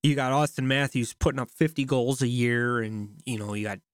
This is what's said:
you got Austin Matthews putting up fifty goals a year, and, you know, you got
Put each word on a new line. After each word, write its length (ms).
you 120
got 180
Austin 340
Matthews 460
putting 280
up 100
fifty 340
goals 380
a 60
year, 520
and, 460
you 120
know, 160
you 120
got 140